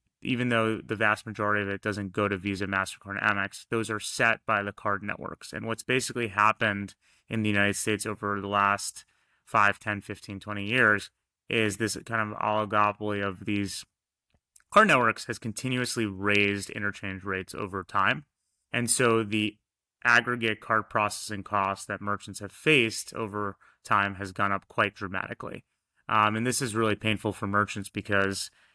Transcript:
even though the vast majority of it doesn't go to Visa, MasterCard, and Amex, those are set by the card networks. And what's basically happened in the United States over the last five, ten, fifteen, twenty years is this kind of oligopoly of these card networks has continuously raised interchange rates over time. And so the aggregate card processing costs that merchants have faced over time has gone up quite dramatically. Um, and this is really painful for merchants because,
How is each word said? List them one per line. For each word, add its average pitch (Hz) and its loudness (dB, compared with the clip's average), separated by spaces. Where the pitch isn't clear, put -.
even 123 -2
though 110 2
the - -6
vast 107 2
majority 104 0
of 98 -4
it 98 -4
doesn't 101 -4
go 104 2
to 98 -2
Visa, 95 -2
MasterCard, 98 -4
and 104 2
Amex, - -6
those 113 -2
are 107 -4
set 113 0
by 104 0
the 101 -6
card 101 -4
networks. - -10
And - -8
what's 113 -6
basically 123 -2
happened 104 2
in 113 0
the 107 2
United 101 4
States 107 -2
over 101 -4
the 98 -6
last 101 2
five, 101 4
ten, 104 -4
fifteen, 98 -10
twenty 101 -8
years 107 4
is 107 2
this 107 -2
kind 110 -4
of - -10
oligopoly 104 0
of 98 -4
these 101 -2
card 214 8
networks 123 4
has 117 -8
continuously 123 -4
raised 101 2
interchange 101 -6
rates 95 -6
over 95 -6
time. 110 0
And 120 -2
so 113 4
the 107 -2
aggregate 117 2
card 110 0
processing 104 -2
costs 98 0
that 101 -6
merchants 101 -6
have 101 -12
faced 123 2
over 104 -6
time 101 4
has 95 -8
gone 101 0
up 95 -6
quite 104 0
dramatically. - -10
Um, 107 4
and 120 0
this 127 0
is 113 -4
really 110 2
painful 107 -2
for - -8
merchants 101 0
because, 98 -2